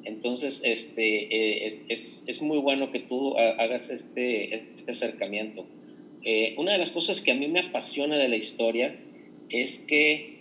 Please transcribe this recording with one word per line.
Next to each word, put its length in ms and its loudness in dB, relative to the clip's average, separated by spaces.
Entonces, 580 -2
este, 600 0
eh, 300 2
es, 240 -6
es, 380 -6
es 140 -6
muy 180 2
bueno 320 2
que 80 -4
tú 380 0
ha-, 240 4
hagas 280 0
este, 680 -2
este 340 -12
acercamiento. 760 -2
Eh, 340 2
una 140 0
de 60 4
las 140 2
cosas 280 0
que 120 2
a 40 4
mí 140 0
me 100 2
apasiona 580 -2
de 120 4
la 80 2
historia 580 0
es 300 -2
que 600 2